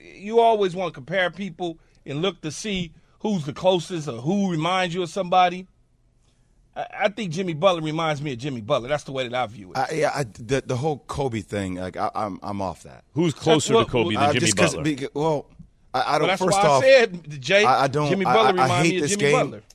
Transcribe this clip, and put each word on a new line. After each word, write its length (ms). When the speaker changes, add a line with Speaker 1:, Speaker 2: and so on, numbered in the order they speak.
Speaker 1:
you 260
always 340
wanna 160
compare 400
people 480
and 160
look 200
to 100
see 420
who's 260
the 80
closest 540
or 140
who 300
reminds 420
you 80
of 80
somebody. 560
I, 100
I 80
think 220
Jimmy 220
Butler 280
reminds 400
me 120
of 60
Jimmy 220
Butler. 280
That's 160
the 60
way 160
that 60
I 140
view 240
it. 60
Speaker 2:
I, 160
yeah, 200
I, 100
the, 420
the 100
whole 320
Kobe 340
thing, 340
like, 220
I, 160
I'm, 300
I'm 180
off 220
that. 300
Speaker 3:
Who's 200
closer 420
Speaker 1:
Well, 100
Speaker 3:
to 60
Kobe 240
Speaker 1:
well, 60
Speaker 3:
than 80
Speaker 2:
Uh, 40
Speaker 3:
Jimmy 120
Speaker 2:
just 120
'cause 180
Speaker 3:
Butler? 200
Speaker 2:
beca-, 180
well, 360
I, 60
I 40
don't, 20
Speaker 1:
Well, 60
that's 140
Speaker 2:
first 160
Speaker 1:
why 100
Speaker 2:
off, 160
Speaker 1:
I 20
said, 560
Jay, 220
Speaker 2:
I, 200
I 40
don't, 220
Speaker 1:
Jimmy 160
Speaker 2:
I, 80
Speaker 1:
Butler 280
Speaker 2:
I, 20
I 20
Speaker 1:
reminds 220
Speaker 2:
hate 40
Speaker 1:
me 60
of 60
Speaker 2:
this 80
Speaker 1:
Jimmy 120
Speaker 2:
game. 220
Speaker 1:
Butler. 180